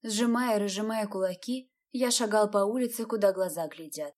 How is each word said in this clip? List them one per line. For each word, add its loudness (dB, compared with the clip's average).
Сжимая 0
и 2
разжимая -2
кулаки, -4
я 0
шагал 2
по 2
улице, 0
куда 4
глаза -2
глядят. -10